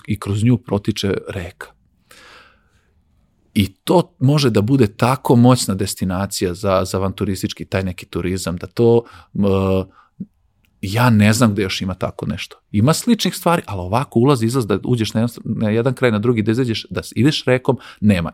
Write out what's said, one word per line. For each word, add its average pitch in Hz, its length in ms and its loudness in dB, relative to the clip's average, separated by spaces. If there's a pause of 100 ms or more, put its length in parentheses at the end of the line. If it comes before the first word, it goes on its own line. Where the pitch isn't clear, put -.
i 104 120 -4
kroz 101 240 -4
nju 120 140 4
protiče 101 560 -4 (160)
reka. - 380 -12 (1900)
I 101 200 0
to - 460 0
može 139 300 2
da 107 120 2
bude 120 260 4
tako 127 480 0
moćna 123 400 4
destinacija 95 760 -4
za, 95 300 0
za 95 140 -4
avanturistički 95 680 -4
taj 95 180 -2
neki 90 220 -8
turizam, 87 520 -6
da - 100 -12
to, 117 360 2 (260)
e, - 100 -6 (1400)
ja 110 280 0
ne 107 240 6
znam 110 200 2
gde 104 80 -2
još 95 200 -4
ima 92 120 -4
tako - 320 -8
nešto. - 360 -8 (100)
Ima 104 220 2
sličnih 220 420 -2
stvari, 170 300 0
ali 101 160 -8
ovako 113 380 -2
ulaz, 127 240 2
izlaz, 117 240 0
da 101 160 0
uđeš 113 300 -2
na 113 60 -2
jedan, 117 100 0 (160)
na 113 240 -2
jedan 117 240 0
kraj, 127 180 0
na 107 80 0
drugi, 113 220 2
da 104 100 2
izađeš, 117 340 -2
da 90 180 -8
s-, - 100 -16
ideš 139 320 2
rekom, 127 320 0 (240)
nema. 92 320 2